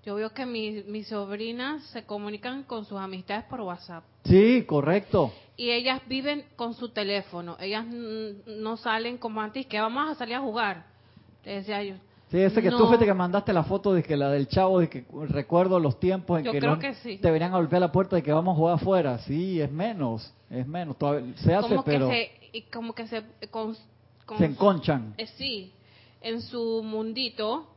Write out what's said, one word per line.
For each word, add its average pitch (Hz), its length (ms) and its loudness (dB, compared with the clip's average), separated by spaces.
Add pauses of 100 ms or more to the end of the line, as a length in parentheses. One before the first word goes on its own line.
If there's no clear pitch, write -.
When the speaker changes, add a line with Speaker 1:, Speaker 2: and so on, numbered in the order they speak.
Speaker 1:
Yo 202 80 -6
veo 220 180 -4
que 254 140 -8
mi, 214 420 -6
mis 208 200 -10
sobrinas 226 760 -6
se 233 200 -14
comunican 208 600 -8
con 226 220 -8
sus 202 120 -10
amistades 190 460 -8
por 247 160 -10
WhatsApp. 175 440 -10 (200)
Speaker 2:
Sí, 220 420 8
correcto. 156 680 2 (240)
Speaker 1:
Y 240 140 -4
ellas 254 380 0
viven 269 360 -4 (120)
con 233 180 -6
su 240 160 -10
teléfono. 196 720 -6
Ellas 214 260 -6
n-, 220 480 -10 (120)
no 220 320 -8
salen 233 400 -4
como 220 240 -6
antes, 220 240 -8
que 214 140 -4
vamos 262 300 -2
a 294 40 -4
salir 233 200 -8
a 262 60 -4
jugar. 208 440 -4 (600)
Le 202 120 -10
decía 202 260 -6
yo. 196 120 -8 (360)
Speaker 2:
Sí, 180 80 2
ese 196 220 6
que 226 100 4
tú 240 100 2
Speaker 1:
No. 220 80 10
Speaker 2:
fuiste 233 180 6
que 202 80 4
mandaste 185 400 0
la 156 80 4
foto, 196 320 0
de 170 80 4
que 156 140 -2
la 139 120 0
del 139 200 2
chavo, 185 320 4
de 165 100 4
que 123 160 -12 (220)
recuerdo 175 500 2
los 151 220 2
tiempos 180 380 0
en 143 80 -2
Speaker 1:
Yo - 60 -2
Speaker 2:
que 147 60 0
Speaker 1:
creo 147 160 2
Speaker 2:
no 160 60 -2
Speaker 1:
que 269 160 -4
sí. - 220 -10
Speaker 2:
te 175 120 4
venían 165 240 2
a - 20 2
golpear 175 240 2
la 175 120 2
puerta 190 240 2
de 160 60 2
que 147 100 0
vamos 170 220 2
a - 40 2
jugar 170 160 4
afuera. 160 440 2
Sí, 170 420 -4
es 143 120 -2
menos, 151 640 -4 (160)
es 123 160 -6
menos. 160 320 -8
Todavía 143 380 -2
se 165 180 4
hace, 214 140 2
Speaker 1:
Como 269 160 2
que 151 80 0
Speaker 2:
pero 135 160 2
Speaker 1:
se, 226 220 -2 (220)
y 226 100 -12
como 226 320 -10
que 233 120 -12
se, 220 160 -8 (280)
con, 220 240 -6 (520)
con 214 120 -10
Speaker 2:
se 185 80 6
enconchan. 143 720 2
Speaker 1:
eh, 113 100 -10 (120)
sí, 214 340 -8 (480)
en 226 220 -6
su 226 400 -4
mundito. 226 960 -4